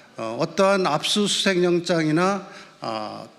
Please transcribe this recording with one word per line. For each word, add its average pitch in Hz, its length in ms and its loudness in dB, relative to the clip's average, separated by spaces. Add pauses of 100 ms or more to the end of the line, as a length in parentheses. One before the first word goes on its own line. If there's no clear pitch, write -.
(160)
어, 113 240 -8
어떠한 190 480 2
압수수색 180 720 0
영장이나, 175 880 2 (320)
어, 110 480 -8 (120)